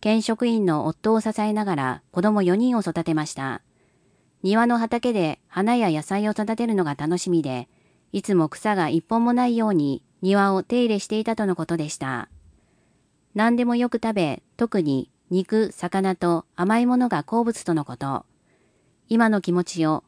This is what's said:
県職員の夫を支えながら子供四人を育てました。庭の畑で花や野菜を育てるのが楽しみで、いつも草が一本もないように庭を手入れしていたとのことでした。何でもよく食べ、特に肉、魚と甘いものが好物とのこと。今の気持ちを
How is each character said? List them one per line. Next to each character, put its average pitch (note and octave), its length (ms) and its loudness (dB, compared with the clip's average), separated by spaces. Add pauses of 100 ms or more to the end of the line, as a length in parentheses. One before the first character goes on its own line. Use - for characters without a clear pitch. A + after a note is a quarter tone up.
県 A3 200 2
職 A3+ 240 -2
員 A3+ 200 2
の D3+ 200 0
夫 A3 280 0
を A3 80 2
支 A3 80 -2 (100)
え G#3+ 140 0
な G#3+ 100 -2
が F#3+ 120 -2
ら C3+ 260 -4 (100)
子 F3+ 100 -2
供 G#3 200 2
四 F3+ 160 2
人 B3 180 2
を A3+ 60 0
育 E3+ 240 -4
て E3 80 -2
ま D#3 120 0
し - 80 -12
た。 C3+ 280 -8 (800)
庭 A3 260 2
の A#3+ 100 2
畑 A#3 360 -2
で E3+ 340 -2
花 A3 300 0
や A3 120 2
野 D3+ 120 0
菜 G3+ 260 -2
を G#3+ 60 -2
育 G#3+ 240 -4
て A#3+ 100 -2
る A3 80 0
の F#3+ 80 2
が C#3+ 120 -2
楽 D#3 220 -2
し F#3 120 -6
み E3+ 120 2
で、 B2+ 280 -6 (420)
い G3 100 -4
つ G3+ 140 0
も D#3+ 140 4
草 - 260 -2
が E3 140 0
一 E3 120 0
本 A3+ 220 0
も A#3+ 80 2
な B3 140 2
い A#3+ 100 0
よ A3+ 140 0
う G#3 40 0
に C#3+ 300 0 (180)
庭 G3 320 2
を F#3+ 100 0
手 A#3+ 160 -2
入 A#3+ 100 2
れ G#3 100 0
し - 80 -14
て G#3+ 100 -4
い A3 60 -2
た A3+ 140 -4
と G#3+ 80 -2
の F#3+ 100 0
こ E3 100 -6
と E3+ 120 -4
で D3+ 100 -4
し D#3+ 100 -10
た。 C3 300 -6 (1080)
何 A3+ 200 2
で A#3+ 80 0
も A#3+ 140 0
よ A#3+ 120 0
く A3+ 140 -2
食 A3+ 100 -2
べ、 E3+ 300 -2 (140)
特 A3 240 0
に C#3 280 0 (200)
肉、 F#3+ 420 0
魚 F#3+ 460 -2
と E3+ 280 0 (120)
甘 G#3 220 2
い A#3+ 60 2
も B3 120 2
の B3 100 2
が F3+ 160 -2
好 A#3 220 0
物 A3+ 180 -4
と F3 100 -2
の D3+ 120 0
こ B2+ 100 -14
と。 C#3 300 -6 (800)
今 A3+ 220 4
の G#3 100 2
気 F3 140 -2
持 F3+ 100 2
ち E3 220 -2
を D#3 220 0